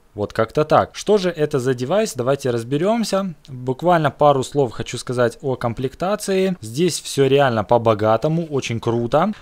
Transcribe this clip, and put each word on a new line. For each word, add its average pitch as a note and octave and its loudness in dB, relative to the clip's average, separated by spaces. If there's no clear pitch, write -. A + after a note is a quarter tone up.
Вот G2+ -6
как-то D3+ 0
так. B2+ 4
Что - 0
же F#3 0
это D3 -2
за C3 0
девайс? D#3+ -2
Давайте B2+ -2
разберёмся. F3+ -2
Буквально C#3 0
пару C#3+ 4
слов C3 0
хочу A#2+ -8
сказать A#2+ 0
о C3+ -4
комплектации. F#3 -2
Здесь C3+ -2
всё C#3 0
реально C3 2
по-богатому, A2+ 2
очень B2 -4
круто. A#2+ 0